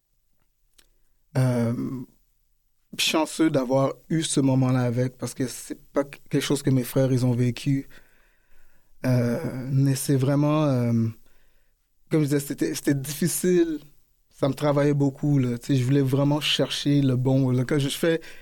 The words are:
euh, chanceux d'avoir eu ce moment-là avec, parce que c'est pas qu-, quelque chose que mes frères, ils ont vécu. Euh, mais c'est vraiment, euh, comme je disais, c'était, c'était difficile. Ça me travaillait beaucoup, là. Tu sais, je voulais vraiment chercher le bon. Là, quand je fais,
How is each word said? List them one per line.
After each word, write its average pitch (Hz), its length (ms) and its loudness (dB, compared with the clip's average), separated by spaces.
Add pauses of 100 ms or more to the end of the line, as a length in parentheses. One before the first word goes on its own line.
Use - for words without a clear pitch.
(1400)
euh, 120 360 2 (1200)
chanceux - 520 0
d'avoir 135 440 0 (160)
eu 160 140 0
ce - 160 -2
moment-là 131 420 2
avec, 123 360 -2
parce 120 160 -10
que 131 140 -4
c'est - 320 -14 (140)
pas 143 100 0
qu-, 143 160 -18 (100)
quelque 143 120 0
chose 143 220 -2
que 143 60 0
mes 131 140 2
frères, 131 280 0
ils 123 140 2
ont 127 80 2
vécu. 123 540 -2 (1200)
Euh, 120 320 2 (340)
mais 135 240 2
c'est 139 200 -2
vraiment, 147 500 2
euh, 123 260 0 (1160)
comme 156 120 2
je 147 40 0
disais, 139 140 0
c'était, 151 340 -4
c'était 143 220 -2
difficile. 160 840 0 (500)
Ça - 200 -2
me 131 40 -2
travaillait 147 420 2
beaucoup, 143 420 0
là. 123 220 0
Tu - 80 -16
sais, 143 80 2
je 127 80 2
voulais 139 180 2
vraiment 139 400 2
chercher 143 600 0
le 131 140 2
bon. 131 360 2
Là, 127 140 2
quand 156 140 0
je 139 100 0
fais, 165 300 0 (220)